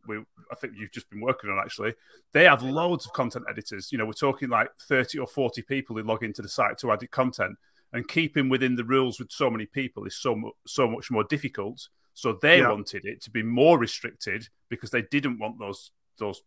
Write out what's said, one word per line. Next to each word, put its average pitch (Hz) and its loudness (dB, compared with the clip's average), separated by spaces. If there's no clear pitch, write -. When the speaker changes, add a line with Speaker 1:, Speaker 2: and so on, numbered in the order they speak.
Speaker 1:
we, 107 -8
I - -8
think 113 -12
you've 104 -14
just - -14
been 104 -12
working 120 -6
on 95 -2
actually, 104 -4
they 151 8
have 143 10
loads 156 -2
of - -18
content 120 -4
editors. 104 -10
You 131 -4
know, 110 0
we're 110 -6
talking, 135 -2
like, 117 2
thirty 131 2
or 127 -4
forty 123 -2
people 131 -6
who 110 -6
log 110 -2
into 110 -8
the 101 -10
site 110 -2
to 120 0
edit 107 -2
content, 120 0
and 120 -4
keeping 147 0
within 127 2
the 120 -2
rules 127 2
with 117 -12
so 135 0
many 110 -6
people 123 -8
is 98 -10
so 120 -2
mu-, 110 -8
so 131 0
much 113 -6
more 107 2
difficult. 123 -6
So - -2
they 160 8
Speaker 2:
Yeah. 123 6
Speaker 1:
wanted 104 -4
it 110 -10
to - -18
be 113 -4
more 135 8
restricted 110 -6
because 117 -10
they 120 0
didn't 135 -2
want 107 -8
those, 98 -12
those, 101 -6